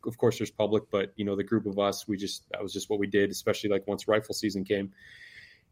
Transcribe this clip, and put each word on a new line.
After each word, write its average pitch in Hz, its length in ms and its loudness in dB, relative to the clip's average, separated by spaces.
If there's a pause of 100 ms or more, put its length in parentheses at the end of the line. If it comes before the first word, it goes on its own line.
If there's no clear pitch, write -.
of 117 100 -6
course 117 220 4
there's 107 120 -2
public, 104 400 2
but, 98 260 0
you 104 100 -2
know, 98 100 0
the 98 80 0
group 104 220 2
of 98 120 -2
us, 101 300 0
we 104 80 0
just, - 340 -8
that 92 120 -6
was 98 100 -6
just 101 160 -6
what 107 100 0
we 101 80 2
did, 101 240 4
especially, - 400 -2
like, 98 160 0
once 101 220 -4
rifle 107 260 2
season 98 300 -2
came. 98 280 -2 (800)